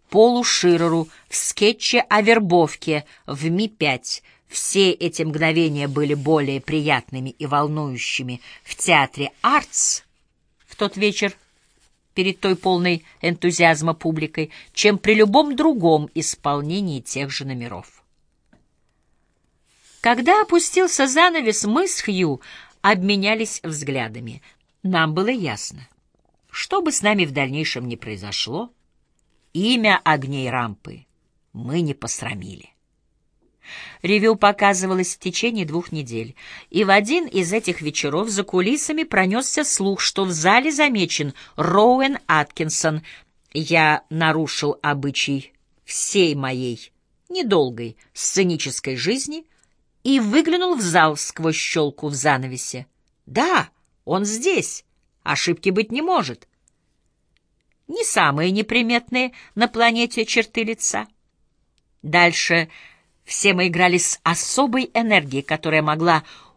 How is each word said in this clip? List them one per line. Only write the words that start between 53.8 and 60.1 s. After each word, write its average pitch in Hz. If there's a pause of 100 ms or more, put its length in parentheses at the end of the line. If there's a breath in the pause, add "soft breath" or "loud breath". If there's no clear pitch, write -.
он 185
здесь, 247 (380)
ошибки 165
быть 214
не 262
может. 262 (1400)
Не 370
самые 160
неприметные 240 (220 loud breath)
на 233
планете 233